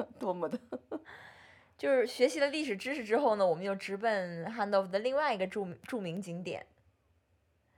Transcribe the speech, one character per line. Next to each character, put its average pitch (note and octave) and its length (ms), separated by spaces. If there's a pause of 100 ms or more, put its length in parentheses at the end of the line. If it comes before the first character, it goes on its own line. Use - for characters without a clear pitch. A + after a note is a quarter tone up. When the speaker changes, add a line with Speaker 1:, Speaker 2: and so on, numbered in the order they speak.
Speaker 1:
<laughs> - 180
多 G3+ 140
么 E3+ 160
的。 B3 100 (1160)
Speaker 2:
就 C#4+ 140
是 B3+ 160
学 B3+ 220
习 C#4+ 120
了 C#4 80
历 D4+ 160
史 C4 120
知 B3+ 180
识 C4+ 100
之 G#3+ 140
后 B3 180
呢， G3+ 100
我 E3+ 80
们 E3+ 100
又 G3 100
直 G3 220
奔 F#3 500
Hahndorf G3+ 440
的 G3 100
另 B3+ 160
外 D4 180
一 - 20
个 F#3+ 100
著-， F#3+ 200 (160)
著 A#3+ 180
名 F3+ 220
景 F3 200
点， F3 220 (1120)